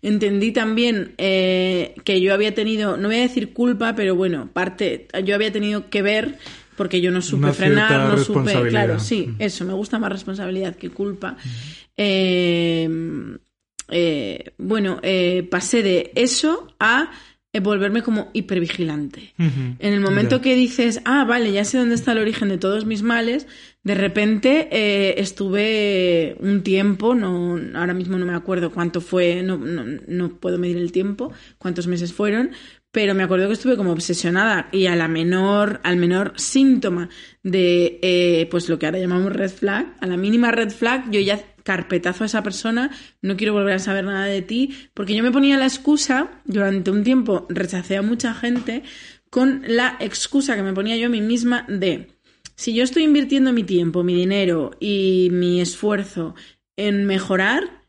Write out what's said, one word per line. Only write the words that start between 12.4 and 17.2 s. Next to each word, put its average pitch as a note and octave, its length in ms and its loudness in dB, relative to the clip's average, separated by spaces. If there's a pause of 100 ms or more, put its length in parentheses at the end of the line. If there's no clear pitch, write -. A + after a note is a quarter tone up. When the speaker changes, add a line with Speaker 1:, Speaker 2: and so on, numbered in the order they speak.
Speaker 1:
eh, D3+ 680 -2
bueno, G3 440 -2
eh, F3+ 480 0
pasé A3 320 0
de F3+ 320 0
eso D4+ 540 0 (100)
a B3 320 2 (420)